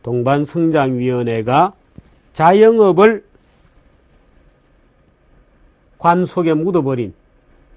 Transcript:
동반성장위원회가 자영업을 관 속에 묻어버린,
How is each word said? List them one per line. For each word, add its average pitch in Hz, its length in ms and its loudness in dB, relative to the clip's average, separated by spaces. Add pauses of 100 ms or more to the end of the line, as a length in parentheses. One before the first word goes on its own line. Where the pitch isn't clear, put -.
동반성장위원회가 127 1700 -2 (580)
자영업을 208 920 4 (2750)
관 175 280 0
속에 165 280 -2
묻어버린, 135 600 -4 (640)